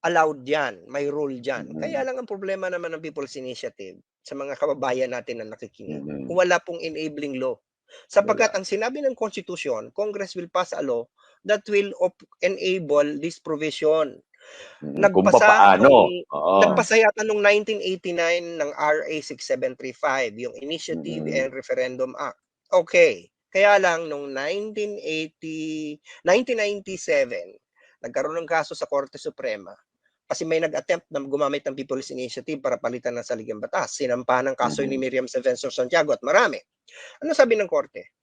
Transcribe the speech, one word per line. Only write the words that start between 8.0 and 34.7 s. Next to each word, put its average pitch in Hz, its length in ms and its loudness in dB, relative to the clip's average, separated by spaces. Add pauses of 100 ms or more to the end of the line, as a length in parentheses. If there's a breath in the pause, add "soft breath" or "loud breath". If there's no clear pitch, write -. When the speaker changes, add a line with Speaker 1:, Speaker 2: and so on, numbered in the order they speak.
Speaker 1:
Sapagkat 214 420 2
Speaker 2:
Wala. 190 80 -2
Speaker 1:
ang 190 80 -10
sinabi 233 320 -4
ng 262 160 -2
Constitution, 165 800 -6
Congress 202 400 -6
will 175 160 -10
pass 180 240 -2
a 156 80 -6
law 120 240 -4 (400)
that 208 240 0
will 202 240 0
op-, - 300 -4 (180)
enable 160 760 0
this 170 180 -8
provision. 156 800 -2 (640 soft breath)
Speaker 2:
Mm-hmm. 151 180 -6 (140)
Kung 190 100 6
Speaker 1:
Nagpasa 180 160 8
Speaker 2:
papaano. 202 460 10
Speaker 1:
nung, 127 260 10 (160)
Speaker 2:
Oo. 85 320 4
Speaker 1:
nagpasa 220 400 6
yata 214 220 4
nung 214 180 0
nineteen 208 400 2
eighty-nine 175 800 -2
ng 147 140 -2
R 151 320 0
A 156 160 -6
six - 240 -12
seven 127 320 -2
three 131 160 -12
five, 131 420 -2
yung 120 240 -10
Initiative 156 640 -8
Speaker 2:
Mm-hmm. 151 140 -4
Speaker 1:
and 135 160 -2
Referendum 127 640 -4
Act. 139 180 -10 (300)
Okay. 165 640 4 (180)
Kaya 202 320 6
lang, 170 320 0
nung 143 240 -8
nineteen 208 640 -6
eighty, 156 960 -8 (240 soft breath)
nineteen 226 400 2
ninety-seven, 151 960 -4 (480)
nagkaroon 143 400 -4
ng - 20 -14
kaso 160 300 -2
sa - 80 -6
Korte 139 320 -4
Suprema 107 560 -8 (560)
kasi 165 160 -4
may 160 160 0
nag-attempt 160 480 -2
na 143 160 -6
gumamit 143 400 -2
ng 139 80 -4
People's 135 400 -8
Initiative 127 480 -8
para 131 160 -2
palitan 120 400 -6
ng 117 80 -10
saligang 110 400 -8
batas. - 320 -6
Sinampa 127 480 0
ng 135 80 -2
kaso 127 320 -2